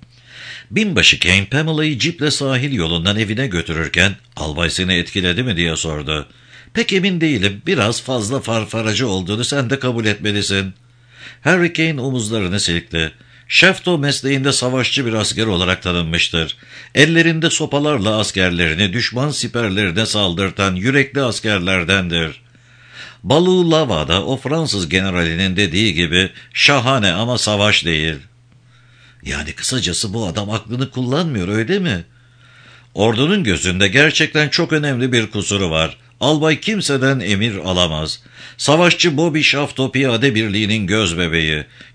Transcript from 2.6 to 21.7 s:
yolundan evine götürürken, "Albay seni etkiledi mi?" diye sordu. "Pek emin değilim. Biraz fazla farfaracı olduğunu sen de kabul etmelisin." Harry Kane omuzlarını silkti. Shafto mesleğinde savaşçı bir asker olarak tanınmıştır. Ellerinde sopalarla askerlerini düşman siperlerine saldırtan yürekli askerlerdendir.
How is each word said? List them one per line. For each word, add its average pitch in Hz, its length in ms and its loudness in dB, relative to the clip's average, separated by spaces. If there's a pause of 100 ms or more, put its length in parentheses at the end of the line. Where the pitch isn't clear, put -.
yolundan 87 460 0
evine 110 280 0
götürürken, 85 680 0 (200)
"Albay 78 340 -2
seni 90 240 0
etkiledi 90 480 -2
mi?" 120 140 -2
diye 82 200 0
sordu. 76 500 -4 (480)
"Pek 226 180 -2
emin 185 280 0
değilim. 104 460 0
Biraz 117 360 0
fazla 123 380 -2
farfaracı 110 680 -2
olduğunu 98 360 -2
sen 117 260 -2
de 135 80 0
kabul 120 260 -2
etmelisin." 101 720 -2 (680)
Harry 175 280 4
Kane 160 280 -2
omuzlarını 110 600 -2
silkti. 82 520 -2 (360)
Shafto 180 500 2
mesleğinde 139 540 0
savaşçı 127 540 0
bir 113 60 -2
asker 110 340 0
olarak 92 360 0
tanınmıştır. 85 760 -2 (380)
Ellerinde 165 560 4
sopalarla 139 680 0
askerlerini 90 720 0
düşman 120 380 -2
siperlerine 107 760 -2
saldırtan 98 680 0
yürekli 135 480 0
askerlerdendir. 92 1200 -2 (800)